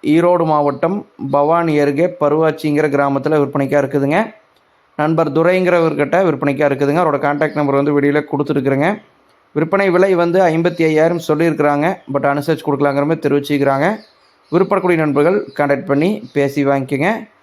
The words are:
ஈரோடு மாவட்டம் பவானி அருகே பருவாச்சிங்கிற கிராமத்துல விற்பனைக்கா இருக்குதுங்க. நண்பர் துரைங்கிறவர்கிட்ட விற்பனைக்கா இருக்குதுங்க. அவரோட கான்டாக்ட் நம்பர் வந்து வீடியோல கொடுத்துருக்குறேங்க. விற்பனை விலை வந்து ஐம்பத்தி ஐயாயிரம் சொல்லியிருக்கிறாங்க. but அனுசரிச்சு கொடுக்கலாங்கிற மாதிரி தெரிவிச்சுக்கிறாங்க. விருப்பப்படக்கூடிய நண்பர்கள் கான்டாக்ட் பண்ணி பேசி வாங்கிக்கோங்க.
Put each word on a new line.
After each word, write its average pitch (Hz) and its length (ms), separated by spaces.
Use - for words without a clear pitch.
ஈரோடு 170 420
மாவட்டம் 147 640
பவானி 151 500
அருகே 147 400
பருவாச்சிங்கிற 151 680
கிராமத்துல 139 500
விற்பனைக்கா 139 440
இருக்குதுங்க. 143 500
நண்பர் 160 360
துரைங்கிறவர்கிட்ட 165 920
விற்பனைக்கா 143 440
இருக்குதுங்க. 143 360
அவரோட 147 160
கான்டாக்ட் 147 340
நம்பர் 143 200
வந்து 143 260
வீடியோல 143 240
கொடுத்துருக்குறேங்க. 143 760
விற்பனை 185 360
விலை 185 240
வந்து 175 260
ஐம்பத்தி 165 420
ஐயாயிரம் 160 460
சொல்லியிருக்கிறாங்க. 151 680
but 139 100
அனுசரிச்சு 143 440
கொடுக்கலாங்கிற 143 400
மாதிரி 160 140
தெரிவிச்சுக்கிறாங்க. 143 760
விருப்பப்படக்கூடிய 180 440
நண்பர்கள் 156 600
கான்டாக்ட் 139 300
பண்ணி 165 460
பேசி 143 320
வாங்கிக்கோங்க. 139 640